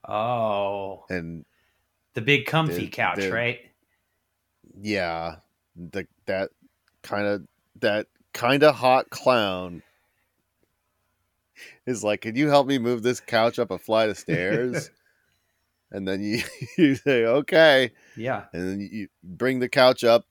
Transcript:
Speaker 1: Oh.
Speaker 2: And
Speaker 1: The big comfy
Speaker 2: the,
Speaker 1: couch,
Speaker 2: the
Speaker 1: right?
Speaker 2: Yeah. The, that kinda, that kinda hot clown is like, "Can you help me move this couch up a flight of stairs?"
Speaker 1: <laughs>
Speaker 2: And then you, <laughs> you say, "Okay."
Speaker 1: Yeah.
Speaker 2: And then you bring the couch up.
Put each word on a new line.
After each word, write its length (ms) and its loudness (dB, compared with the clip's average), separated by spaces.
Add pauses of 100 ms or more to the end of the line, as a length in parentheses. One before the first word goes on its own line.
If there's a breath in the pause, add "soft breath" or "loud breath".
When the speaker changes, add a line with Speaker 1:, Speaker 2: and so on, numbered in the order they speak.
Speaker 1:
Oh. 1000 -4
Speaker 2:
And 360 -8 (680)
Speaker 1:
The 80 -8
big 240 2
comfy 400 -2
Speaker 2:
the, 20 -14
Speaker 1:
couch, 320 -2
Speaker 2:
the 120 -2
Speaker 1:
right? 280 -4 (1200)
Speaker 2:
Yeah. 540 -4 (400)
The, 320 -12 (180)
that 240 -2 (540)
kinda, 400 -2 (360)
that 280 0 (260)
kinda 400 4
hot 360 2
clown 720 0 (2000 loud breath)
is 180 -6
like, 180 -2
"Can 140 -8
you 140 2
help 180 4
me 100 0
move 260 -2
this 160 0
couch 400 0
up 120 -2
a 60 -6
flight 320 0
of 80 -6
stairs?" 760 -4
Speaker 1:
<laughs> 40 -20 (920)
Speaker 2:
And 160 -8
then 140 -4
you, 220 -4 (160)
<laughs> 180 -10
you 180 6
say, 300 0
"Okay." 680 4 (240 soft breath)
Speaker 1:
Yeah. 380 -6
Speaker 2:
And 160 -4
then 220 -8
you 160 -10 (160)
bring 360 -2
the 100 -2
couch 340 4
up. 260 4